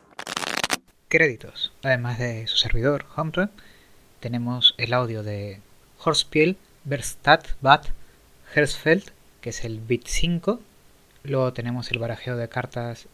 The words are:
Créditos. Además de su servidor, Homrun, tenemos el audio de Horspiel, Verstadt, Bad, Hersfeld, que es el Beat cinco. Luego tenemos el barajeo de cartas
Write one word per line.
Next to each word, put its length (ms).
Créditos. 640
Además 360
de 280
su 120
servidor, 480
Homrun, 340
tenemos 560
el 160
audio 300
de 380
Horspiel, 540
Verstadt, 600
Bad, 220
Hersfeld, 580
que 100
es 140
el 160
Beat 260
cinco. 520
Luego 300
tenemos 400
el 80
barajeo 360
de 120
cartas 640